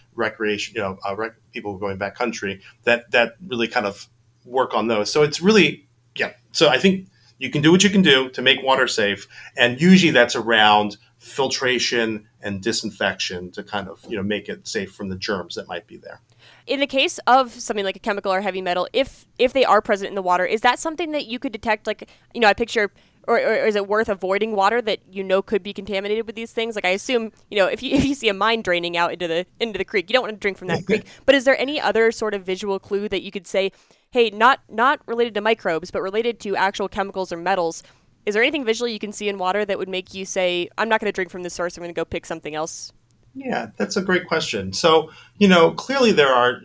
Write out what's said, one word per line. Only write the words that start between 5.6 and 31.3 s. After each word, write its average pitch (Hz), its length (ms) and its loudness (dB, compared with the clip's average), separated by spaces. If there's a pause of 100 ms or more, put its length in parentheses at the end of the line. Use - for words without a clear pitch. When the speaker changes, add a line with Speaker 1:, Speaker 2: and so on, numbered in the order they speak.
Speaker 1:
yeah. - 160 -4 (200)
So 151 180 4
I 127 80 4
think 190 300 0 (300)
you 131 100 -8
can 143 140 -2
do 156 100 6
what 190 100 6
you 208 60 6
can 196 140 4
do 131 260 4
to 127 140 -8
make 131 200 2
water 131 240 4
safe. 101 400 -2 (300)
And 127 240 2
usually 180 300 8
that's 120 260 4
around 107 640 4 (180)
filtration 123 1120 -2 (140)
and 98 200 -6
disinfection 95 920 -4
to 104 100 -12
kind 98 260 -8
of, - 180 -20
you 113 120 -8
know, 95 40 -4
make 101 280 -4
it - 180 -14
safe 95 240 -6
from 101 160 -12
the 92 80 -8
germs 92 380 -8
that 98 120 -12
might 87 200 -12
be 92 100 -20
there. - 240 -20 (460)
Speaker 2:
In 269 140 -2
the 277 60 0
case 269 400 -2
of 247 260 4
something 214 320 -6
like 190 120 -4
a - 40 -20
chemical 202 300 -4
or 190 120 0
heavy 190 180 -4
metal, 180 320 -2
if, - 340 -2 (120)
if 247 160 2
they 269 100 4
are 202 160 6
present 196 300 -2
in 196 60 -8
the 190 60 -4
water, 180 220 2
is 214 160 -2
that 247 180 2
something 320 340 -6
that 262 160 -6
you 233 100 -8
could 247 140 -8
detect? 214 340 -4
Like, - 240 -8 (240)
you 240 80 -4
know, 220 40 6
I 202 60 8
picture, 220 400 -2 (340)
or, 233 120 2
or 180 280 2
is 214 80 2
it 202 140 -2
worth 220 220 0
avoiding 202 440 -2
water 214 280 2
that 208 180 -2 (100)
you 190 140 -8
know 190 160 2
could 196 220 -2
be 202 100 -10
contaminated 202 540 -4
with 214 100 -12
these 226 160 -10
things? 226 220 -4
Like, 208 100 -4
I 180 60 2
assume, 220 420 -2 (180)
you 202 60 -4
know, 190 120 4
if 220 140 -6
you, 254 120 -2
<laughs> - 20 6
if 277 80 4
you 277 100 0
see 226 140 -2
a 202 60 4
mine 220 260 0
draining 175 380 -2
out 165 160 0
into 175 120 -6
the, 165 200 -2 (120)
into 220 200 -4
the 185 80 -2
creek, 185 240 -4
you - 20 -12
don't 247 120 2
wanna 214 120 -8
drink 196 220 -6
from 180 100 -12
that 165 160 -4
creek. 202 300 -2
Speaker 1:
<laughs> - 100 -20
Speaker 2:
But 269 100 8